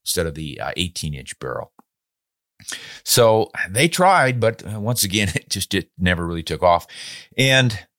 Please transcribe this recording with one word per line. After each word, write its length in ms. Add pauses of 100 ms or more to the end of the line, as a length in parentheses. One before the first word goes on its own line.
instead 240
of 80
the, 260
uh, 160
eighteen 380
inch 240
barrel. 340 (1300)
So 480 (180)
they 200
tried, 520
but, 260
uh, 140
once 240
again, 240
<laughs> 60
it 160
just, 240
it 240
never 280
really 160
took 200
off. 240 (500)
And 420 (200)